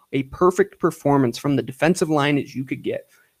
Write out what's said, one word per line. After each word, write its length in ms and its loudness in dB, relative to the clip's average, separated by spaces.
a 100 -2
perfect 560 0
performance 580 0
from 180 -2
the 80 0
defensive 460 0
line 280 2
as 180 -6
you 80 -6
could 200 -8
get. 260 -6